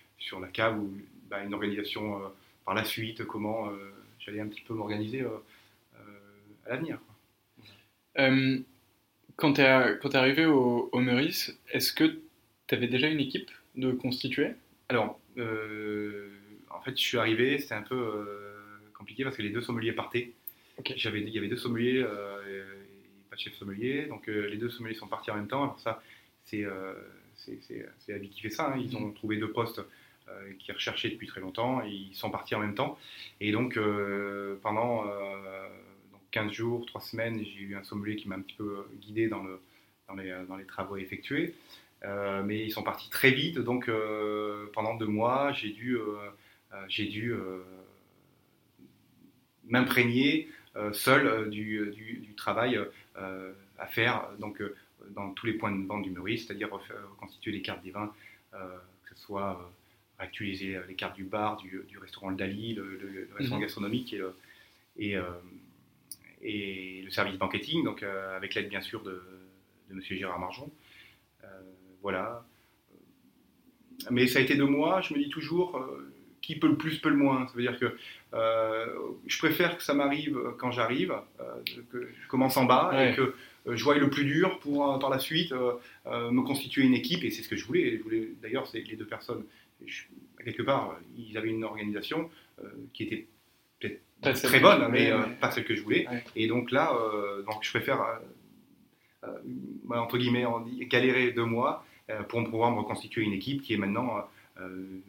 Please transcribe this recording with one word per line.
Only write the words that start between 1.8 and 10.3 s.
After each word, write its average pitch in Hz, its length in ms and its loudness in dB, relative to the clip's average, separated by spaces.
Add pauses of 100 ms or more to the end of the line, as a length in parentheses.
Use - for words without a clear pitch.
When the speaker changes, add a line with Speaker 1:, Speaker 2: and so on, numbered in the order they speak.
Speaker 1:
euh, 98 40 -8 (380)
par 95 80 2
la 107 100 4
suite, 110 420 -4
comment, 107 440 -2
euh, 98 240 -12 (240)
j'allais 104 220 -10
un 107 80 -4
petit - 140 -12
peu - 120 -8
m'organiser, 107 480 -2
euh, 120 80 -2 (640)
euh, 101 720 -20
à 113 40 -6
l'avenir, 139 360 -4
quoi. - 1200 -8
Speaker 2:
Euh, 131 340 6 (760)
quand 147 180 6
t'es 143 120 8
à, 127 280 10
quand - 160 -2
t'es - 80 4
arrivé 135 300 8